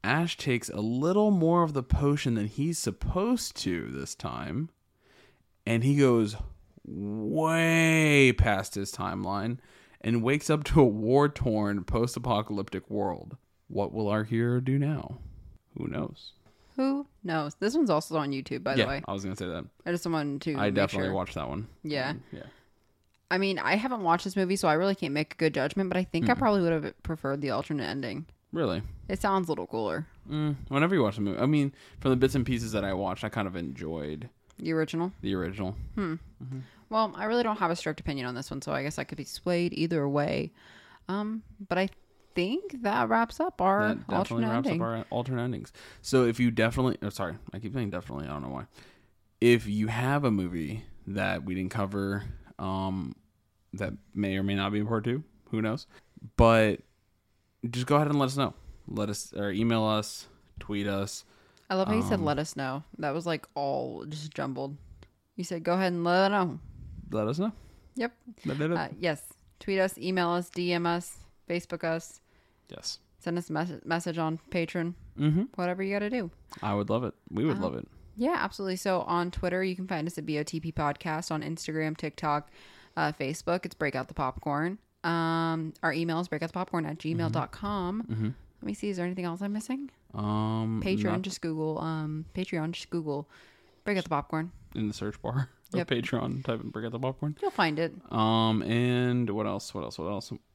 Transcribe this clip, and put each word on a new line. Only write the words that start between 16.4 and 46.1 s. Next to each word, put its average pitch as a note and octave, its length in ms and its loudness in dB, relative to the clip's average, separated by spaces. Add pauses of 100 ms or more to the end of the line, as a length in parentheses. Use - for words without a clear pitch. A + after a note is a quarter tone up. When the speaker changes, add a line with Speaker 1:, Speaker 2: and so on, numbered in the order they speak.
Speaker 2:
Who C4+ 300 0 (160)
knows? D#3+ 380 -2
This A3 160 0
one's C#4 140 4
also D#3 260 2
on C#3+ 160 0
YouTube, C3+ 300 -4
by C3+ 120 -2
Speaker 1:
Yeah, A#2+ 100 4
Speaker 2:
the A#2 40 0
way. C#3 180 -4
Speaker 1:
I G2 60 -6
was G2 120 -4
gonna F#2 120 -4
say F#2+ 100 -4
that. E2+ 180 -4 (220)
Speaker 2:
I F3 60 -2
just F3 140 -2
wanted D3 360 0
to D#3 140 -2
Speaker 1:
I G#2 100 0
Speaker 2:
make G2+ 80 2
Speaker 1:
definitely G2 340 2
Speaker 2:
sure. F#2+ 60 -2
Speaker 1:
watched F#2 200 -2
that C#2 140 -4
one. G2+ 200 -6 (140)
Speaker 2:
Yeah. D3 320 -2
Speaker 1:
Mm, - 60 -10 (120)
yeah. - 100 -12 (880)
Speaker 2:
I F3+ 80 4
mean, G3 200 2
I F3 180 2
haven't A#3 260 -2
watched E3+ 220 4
this F#3+ 120 -2
movie, F#3+ 200 2
so F#3 120 2
I D3+ 60 6
really F#3+ 200 4
can't D#3 200 -2
make D3+ 200 -2
a - 20 -14
good D#3 180 2
judgment, D3+ 340 0
but F3+ 80 0
I F#3 80 2
think - 240 0
I B3 60 6
Speaker 1:
Mm-mm. A#3+ 40 0
Speaker 2:
probably G#3 240 4
would E3 100 4
have - 300 -4
preferred C#3+ 380 -4
the C#3 100 -2
alternate C3+ 340 -2
ending. B2 420 -6 (260)
Speaker 1:
Really? G#2+ 300 0 (260)
Speaker 2:
It G3 140 -2
sounds F#3+ 260 2
a D#3 40 0
little F#2 140 -4
cooler. A2 400 -2 (240)
Speaker 1:
Mm, D3+ 260 0 (120)
whenever D#3 260 4
you D3 80 4
watch G#2 140 2
the G#2+ 60 -2
movie, G2 180 0
I B2+ 60 4
mean, C#3+ 260 4 (280)
from C3+ 100 4
the C3 60 6
bits C3 180 4
and B2+ 100 2
pieces A#2 280 -2
that G2+ 120 0
I G2 80 0
watched, F#2+ 320 -2
I G#2+ 60 -2
kind G2+ 180 -2
of F#2 80 -6
enjoyed D#2 720 -6 (300)
Speaker 2:
The E3 140 -4
original? E3 400 0 (100)
Speaker 1:
the G2 120 0
original. F#2 420 -2 (180)
Speaker 2:
Hmm. F3 200 -2 (300)
Speaker 1:
Mm-hmm. C3 140 -8 (320)
Speaker 2:
Well, A3 260 0
I G3+ 80 -6
really A#3 180 2
don't G#3+ 160 0
have F3 120 0
a E3+ 60 0
strict - 240 -6
opinion C#3 260 -4
on B2 80 -4
this C3 160 -8
one, C#3 100 -6
so D3 120 -4
I C3+ 100 0
guess D3+ 160 -4
I C3+ 60 -4
could - 120 -10
be D3 80 -10
swayed F3 480 -2
either D#3+ 340 0
way. C#3+ 460 0 (560)
Um, G#3 340 -4 (280)
but F3 80 2
I F#3+ 100 2 (460)
think B3+ 480 -2
that A3+ 260 2
wraps A3+ 320 2
up F4 220 0
our G3+ 260 4
Speaker 1:
That - 200 -4
definitely - 80 0 (280)
Speaker 2:
alternate A2 40 2
Speaker 1:
wraps A#2 180 0
Speaker 2:
ending. E3 160 0
Speaker 1:
up A2+ 40 0
our A2+ 220 -2
alternate B2 340 -2
endings. B2 300 -4 (300)
So C3 240 6